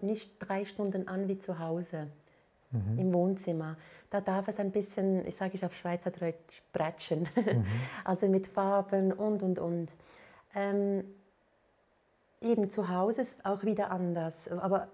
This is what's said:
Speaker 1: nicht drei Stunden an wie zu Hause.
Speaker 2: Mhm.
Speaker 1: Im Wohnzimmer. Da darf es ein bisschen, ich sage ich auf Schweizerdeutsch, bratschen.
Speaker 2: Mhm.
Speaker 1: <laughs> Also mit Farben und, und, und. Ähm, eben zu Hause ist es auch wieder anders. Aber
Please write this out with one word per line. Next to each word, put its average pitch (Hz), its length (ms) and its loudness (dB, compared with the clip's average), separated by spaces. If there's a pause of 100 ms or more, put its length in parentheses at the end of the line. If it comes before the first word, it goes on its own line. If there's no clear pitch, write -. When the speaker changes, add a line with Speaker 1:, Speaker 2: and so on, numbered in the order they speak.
Speaker 1:
nicht 208 360 -4
drei 196 280 -4
Stunden 196 420 -2
an 190 180 -2
wie 190 140 0
zu 175 180 -6
Hause. 165 480 -4 (640)
Speaker 2:
Mhm. 110 280 0
Speaker 1:
Im 185 160 4
Wohnzimmer. 175 640 0 (320)
Da 202 100 0
darf 196 280 0
es 208 120 -4
ein 196 120 0
bisschen, 196 540 0
ich - 100 -6
sage 190 180 -4
ich 190 100 -4
auf 175 100 -4
Schweizerdeutsch, 175 880 -4 (140)
bratschen. 160 460 0 (140)
Speaker 2:
Mhm. 165 300 4 (200)
Speaker 1:
<laughs> 196 200 -8
Also 185 240 2
mit 190 180 4
Farben 196 640 2
und, 208 320 0
und, 185 160 2
und. 170 300 -2 (640)
Ähm, 202 480 2 (1400)
eben 214 280 4
zu 185 200 -2
Hause 202 320 2
ist - 160 -6
es - 80 -10
auch 196 180 0
wieder 202 260 0
anders. 170 600 -2
Aber 185 440 0